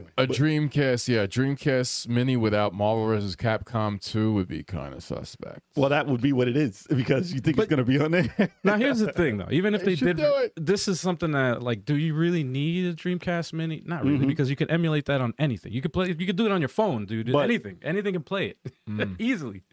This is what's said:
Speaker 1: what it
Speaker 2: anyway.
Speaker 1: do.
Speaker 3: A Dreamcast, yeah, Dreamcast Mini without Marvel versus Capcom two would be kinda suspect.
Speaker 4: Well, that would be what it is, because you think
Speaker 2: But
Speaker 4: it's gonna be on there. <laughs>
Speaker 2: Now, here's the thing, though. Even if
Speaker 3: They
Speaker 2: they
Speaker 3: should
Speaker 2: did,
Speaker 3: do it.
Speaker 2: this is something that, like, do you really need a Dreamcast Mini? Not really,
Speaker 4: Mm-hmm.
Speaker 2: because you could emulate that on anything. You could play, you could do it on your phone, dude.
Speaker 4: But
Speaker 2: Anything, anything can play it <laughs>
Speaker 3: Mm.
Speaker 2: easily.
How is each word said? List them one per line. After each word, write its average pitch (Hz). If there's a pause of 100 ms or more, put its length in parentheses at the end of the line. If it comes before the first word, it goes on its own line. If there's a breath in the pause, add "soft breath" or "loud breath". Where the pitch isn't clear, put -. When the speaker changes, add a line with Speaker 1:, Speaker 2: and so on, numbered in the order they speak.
(180)
Speaker 1:
what 131
it 131
Speaker 2:
anyway. 151
Speaker 1:
do. 143
Speaker 3:
A 131
Dreamcast, 120
yeah, 113
Dreamcast 131
Mini 123
without 104
Marvel 110
versus 101
Capcom 107
two 110
would 95
be 78
kinda 69
suspect. - (140)
Speaker 4:
Well, 139
that 143
would 127
be 143
what 127
it 120
is, 139 (100)
because 135
you 135
think 147
Speaker 2:
But 220
Speaker 4:
it's 202
gonna 135
be 131
on 156
there. 165 (280)
<laughs> -
Speaker 2:
Now, 202
here's 247
the 202
thing, 143
though. 92
Even 185
if 214
Speaker 3:
They 190
Speaker 2:
they 180
Speaker 3:
should 143
Speaker 2:
did, 269
Speaker 3:
do 294
it. 254
Speaker 2:
this 165
is 185
something 175
that, 127
like, 117
do 147
you 156
really 170
need 147
a 175
Dreamcast 170
Mini? 160
Not 165
really, 143
Speaker 4:
Mm-hmm. 135
Speaker 2:
because 139
you 139
could -
emulate 160
that 139
on 117
anything. 127
You 127
could 135
play, 180
you 175
could 196
do 226
it 202
on 185
your 131
phone, 131
dude. 113
Speaker 4:
But 139
Speaker 2:
Anything, 123
anything 190
can 175
play 185
it - (220)
<laughs> -
Speaker 3:
Mm. 104
Speaker 2:
easily. 160